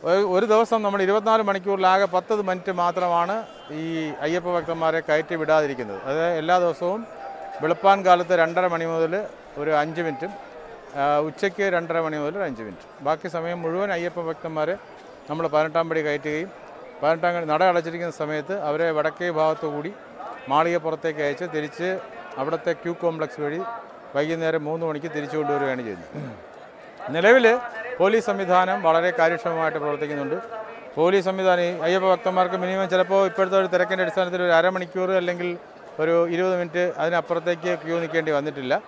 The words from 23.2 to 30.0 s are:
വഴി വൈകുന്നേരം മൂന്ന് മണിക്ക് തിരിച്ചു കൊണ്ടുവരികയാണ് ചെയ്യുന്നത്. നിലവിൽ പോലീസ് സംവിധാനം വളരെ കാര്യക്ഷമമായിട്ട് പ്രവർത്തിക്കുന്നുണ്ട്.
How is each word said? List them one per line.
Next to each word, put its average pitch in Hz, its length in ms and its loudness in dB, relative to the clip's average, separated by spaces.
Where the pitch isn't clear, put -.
വഴി 151 200 -4
വൈകുന്നേരം 160 500 0
മൂന്ന് 165 200 -4
മണിക്ക് 156 300 -4
തിരിച്ചു 151 220 -4
കൊണ്ടുവരികയാണ് 139 440 0
ചെയ്യുന്നത്. 113 500 -10
നിലവിൽ 226 440 8
പോലീസ് 208 260 4
സംവിധാനം 185 600 2
വളരെ 170 320 4
കാര്യക്ഷമമായിട്ട് 160 640 0
പ്രവർത്തിക്കുന്നുണ്ട്. 147 520 -2